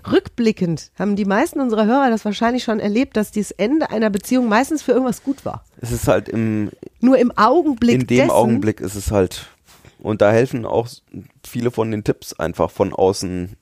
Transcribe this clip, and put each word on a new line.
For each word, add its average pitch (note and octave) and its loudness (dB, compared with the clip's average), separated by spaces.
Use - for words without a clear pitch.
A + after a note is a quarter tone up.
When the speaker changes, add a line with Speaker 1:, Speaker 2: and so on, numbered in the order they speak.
Speaker 1:
Rückblickend A3 -2
haben G3+ -2
die G3+ -2
meisten A#3+ 0
unserer A3 0
Hörer C4 2
das A3 -2
wahrscheinlich A#3 -2
schon G#3+ -2
erlebt, G#3+ -2
dass G#3+ -2
das G#3 -4
Ende C#4 0
einer A3 0
Beziehung A#3 0
meistens C4+ 0
für - 0
irgendwas B3 0
gut - -6
war. - -8
Speaker 2:
Es A#2 -8
ist A#2+ -4
halt G2+ 0
im A2 -2
Speaker 1:
Nur B3+ 4
im A#3+ 2
Augenblick A#3+ 2
Speaker 2:
in B2 -4
dem A#2+ 2
Speaker 1:
dessen C3 4
Speaker 2:
Augenblick G#2+ 2
ist F#2+ -8
es G2 -6
halt, G2 0
und G#2+ -2
da G#2 6
helfen A#2 0
auch A#2 -2
s-, - -18
viele A#2+ -4
von A2+ -2
den G#2+ -6
Tipps - -6
einfach E2 -4
von G2 -2
außen F#2 -2